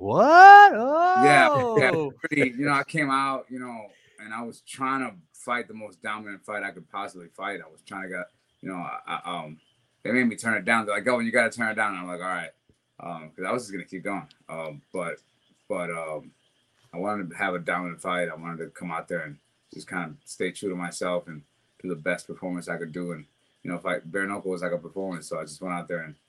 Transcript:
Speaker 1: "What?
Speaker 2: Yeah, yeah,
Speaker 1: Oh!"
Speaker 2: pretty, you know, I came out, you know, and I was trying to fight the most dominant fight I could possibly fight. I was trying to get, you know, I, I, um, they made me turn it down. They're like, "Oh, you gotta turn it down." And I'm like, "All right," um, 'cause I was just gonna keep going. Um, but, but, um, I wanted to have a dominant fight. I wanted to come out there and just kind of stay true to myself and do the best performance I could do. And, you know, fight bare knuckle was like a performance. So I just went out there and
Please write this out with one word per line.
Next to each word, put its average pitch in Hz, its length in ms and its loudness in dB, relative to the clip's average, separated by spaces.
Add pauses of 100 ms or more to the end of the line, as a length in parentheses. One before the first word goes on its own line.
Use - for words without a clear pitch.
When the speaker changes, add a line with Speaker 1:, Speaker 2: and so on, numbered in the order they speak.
Speaker 1:
"What? 339 720 12
Speaker 2:
Yeah, 349 720 4 (300)
yeah, - 180 4
Speaker 1:
Oh!" 147 240 -2
Speaker 2:
pretty, 143 400 0
you 143 80 -2
know, 147 60 2
I 139 100 2
came 151 280 -4
out, 135 380 -2
you 127 120 -12
know, 117 260 -12 (340)
and 107 140 -14
I 117 80 -8
was 117 200 -12
trying 131 460 -4
to 104 60 -12 (180)
fight 120 360 -6
the 107 60 -16
most 107 280 -16
dominant 107 420 -10
fight 104 200 -6
I 98 80 -8
could 85 180 -20
possibly 98 380 -12
fight. 95 360 -10
I 78 60 -20
was 80 160 -20
trying 95 160 -12
to 95 60 -10
get, 90 180 -10 (340)
you - 100 -12
know, 92 60 -8
I, 85 300 -10
I, 85 140 -8 (240)
um, 78 160 -18 (420)
they 98 80 -6
made 123 180 2
me 107 60 -4
turn 113 200 -2
it 101 100 -4
down. 113 200 2
They're 101 120 -2
like, 101 100 -4
"Oh, 123 140 0
you 113 100 -4
gotta 117 200 2
turn 117 200 -4
it 107 60 -4
down." 104 160 -2
And 90 80 -8
I'm 90 80 -10
like, 87 120 -8
"All 90 60 -8
right," 87 240 -6 (480)
um, 80 380 -14
'cause 90 100 -8
I 104 60 -2
was 123 100 -2
just 101 100 -16
gonna 90 120 -10
keep 90 180 -14
going. 95 240 -8 (220)
Um, 78 340 -12 (100)
but, 85 260 -8 (500)
but, 87 220 -6
um, 78 420 -10 (600)
I 85 40 -14
wanted 101 340 -6
to 82 60 -16
have 95 180 -4
a 87 40 -4
dominant 87 420 -6
fight. 90 300 -4
I 80 40 -12
wanted 82 300 -12
to 76 60 -16
come 87 200 -12
out 82 180 -8
there 87 120 -6
and 76 160 -12 (380)
just - 120 -16
kind 87 240 -8
of 76 140 -18
stay - 260 -6
true 98 200 -8
to 90 40 -6
myself 90 540 -6
and 76 140 -14 (400)
do 92 80 -8
the 87 40 -4
best 87 320 -6
performance 90 400 -8
I 85 120 -6
could 80 140 -10
do. 87 200 -8
And, 78 140 -14 (360)
you 87 80 -10
know, 87 80 -6
fight 87 320 -6
bare 98 160 -4
knuckle 95 260 -6
was 87 100 -6
like 87 100 -2
a 87 60 -2
performance. 85 500 -8
So 82 100 -6
I 76 40 -8
just 76 180 -14
went 90 140 -6
out 85 120 -8
there 85 180 -6
and 78 100 -18 (140)